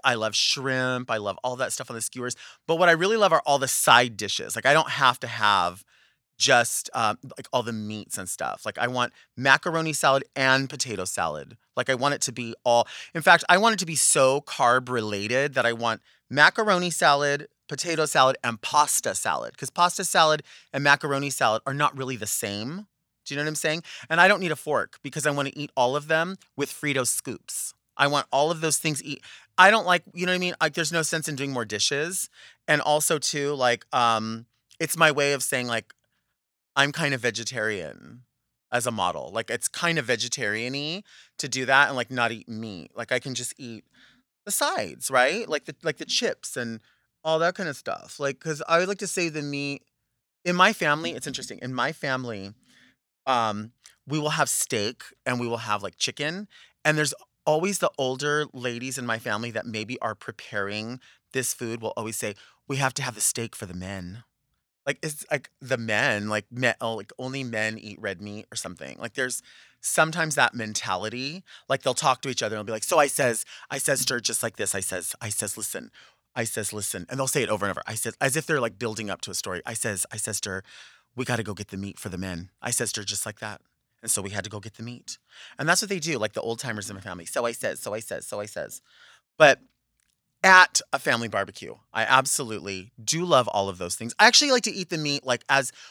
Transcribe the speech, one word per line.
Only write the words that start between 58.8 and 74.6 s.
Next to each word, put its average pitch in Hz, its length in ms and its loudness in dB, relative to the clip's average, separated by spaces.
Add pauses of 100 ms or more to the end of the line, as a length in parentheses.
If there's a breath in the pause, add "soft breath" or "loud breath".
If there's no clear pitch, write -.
in 123 80 -8
my 113 120 -2
family 113 320 -4
that 110 160 -6
maybe 110 340 -8
are 110 140 -4
preparing 107 840 -8 (320 soft breath)
this 131 220 -2
food 117 260 -8
will 110 160 -4
always 110 200 -6
say, 104 180 -6 (320 soft breath)
"We 139 100 -4
have 135 180 0
to 139 80 -6
have 123 120 -6
the 104 60 -10
steak - 340 -2
for 104 120 -12
the 90 80 -12
men." 92 500 -10 (600)
Like, 143 160 -4
it's 151 280 -8
like 147 200 -4 (100)
the 127 180 -2
men, 110 500 0
like, 107 220 -2
me-, 120 300 0
oh, 113 160 -2
like, 101 220 -12
only 131 260 -6
men 110 340 -4
eat 104 220 -16
red 98 200 -6
meat 104 320 -12
or - 40 -10
something. 85 420 -12
Like, 113 160 -10
there's 127 280 -4 (380 soft breath)
sometimes 160 540 0
that 131 200 4
mentality. 110 880 -6 (240 loud breath)
Like, 135 140 0
they'll 127 120 0
talk 139 280 0
to 139 60 -6
each 123 140 -4
other 110 140 -2
and 104 100 -8
be 113 60 -6
like, 110 120 -4
"So 170 140 2
I 147 80 8
says, 127 380 0 (260 loud breath)
I 143 80 -6
says 135 280 0
to 135 80 -2
her 120 60 -2
just - 220 -2
like 113 140 -4
this. 98 180 -2